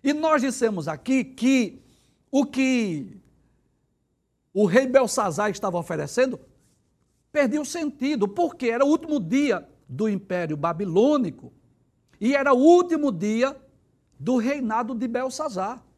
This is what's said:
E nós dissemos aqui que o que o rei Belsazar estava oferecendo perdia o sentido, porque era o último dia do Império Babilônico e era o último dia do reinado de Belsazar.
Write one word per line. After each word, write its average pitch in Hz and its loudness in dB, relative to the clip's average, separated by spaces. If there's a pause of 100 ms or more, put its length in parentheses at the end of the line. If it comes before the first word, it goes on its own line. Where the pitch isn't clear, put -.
E 277 2
nós 302 2
dissemos 220 -2
aqui 240 -2
que 247 0 (520)
o 269 4
que 233 -2 (1300)
o 202 2
rei 247 4
Belsazar 208 2
estava 180 -4
oferecendo 170 -4 (920)
perdia 285 0
o 269 -6
sentido, 285 -4
porque 254 -2
era 240 0
o 285 2
último 302 0
dia 220 -2 (180)
do 156 -4
Império 180 -4
Babilônico 180 0 (680)
e 247 0
era 277 2
o 247 6
último 320 6
dia 220 -2 (640)
do 214 0
reinado 240 -2
de 240 -4
Belsazar. 247 -6 (160)